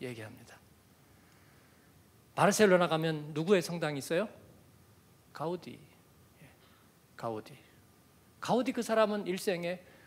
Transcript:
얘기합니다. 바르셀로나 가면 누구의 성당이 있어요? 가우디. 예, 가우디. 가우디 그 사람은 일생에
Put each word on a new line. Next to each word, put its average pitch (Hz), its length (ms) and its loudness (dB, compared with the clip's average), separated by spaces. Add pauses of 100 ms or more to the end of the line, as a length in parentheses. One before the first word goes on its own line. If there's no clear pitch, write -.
얘기합니다. 113 560 -14 (1800)
바르셀로나 180 520 6
가면 156 460 -2
누구의 165 280 2
성당이 160 380 -4
있어요? 175 300 -2 (1080)
가우디. 165 340 -8 (680)
예, 151 60 -20 (680)
가우디. 113 400 -10 (840)
가우디 226 300 0
그 240 100 -4
사람은 214 460 2
일생에 175 520 -2 (280)